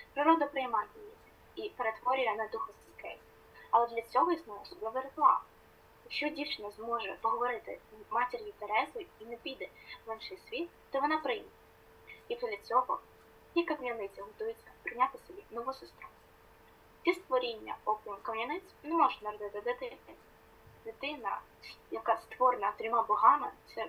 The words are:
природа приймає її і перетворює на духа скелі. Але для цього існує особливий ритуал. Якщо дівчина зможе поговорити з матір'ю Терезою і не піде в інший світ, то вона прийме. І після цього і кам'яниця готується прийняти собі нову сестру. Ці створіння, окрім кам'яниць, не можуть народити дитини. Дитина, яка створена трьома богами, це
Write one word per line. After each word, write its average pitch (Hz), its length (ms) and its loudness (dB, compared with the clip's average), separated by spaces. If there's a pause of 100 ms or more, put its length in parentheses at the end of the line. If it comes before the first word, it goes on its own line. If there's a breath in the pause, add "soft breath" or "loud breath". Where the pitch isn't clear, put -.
(140)
природа 311 320 6
приймає 247 500 0
її - 160 -18 (440)
і 214 140 -6
перетворює 233 680 0
на 214 120 -2
духа - 260 -8 (240)
скелі. - 220 -14 (520 loud breath)
Але 233 160 8
для 233 140 -4
цього 277 300 4
існує 220 320 -4
особливий 226 400 -6
ритуал. 277 340 4 (680)
Якщо - 240 -2
дівчина 277 420 -6
зможе 220 500 -4
поговорити 233 580 0 (120)
з - 220 -12
матір'ю 208 460 -2
Терезою 220 460 -2 (140)
і 220 60 -16
не 233 100 -10
піде - 340 -10 (380 loud breath)
в 226 60 -6
інший 220 240 -10 (120)
світ, 320 200 -6 (220)
то 269 80 0
вона 302 180 2
прийме. 254 320 -4 (760 loud breath)
І 240 80 -4
після 220 220 -4
цього - 420 0 (540)
і 339 100 4
кам'яниця 240 580 -4
готується 220 460 -8 (160)
прийняти 247 340 0 (100)
собі - 240 -16
нову 240 220 -6
сестру. - 340 -18 (960)
Ці 349 80 6
створіння, 233 600 -2 (100)
окрім 214 360 -2
кам'яниць, 240 420 -6 (200)
не 302 100 -4
можуть 330 280 2
народити 208 400 -8
дитини. 240 360 -4 (880)
Дитина, 247 540 -6 (520 loud breath)
яка 226 260 2
створена 220 600 2
трьома 226 240 2
богами, 226 460 8 (280)
це 226 140 -4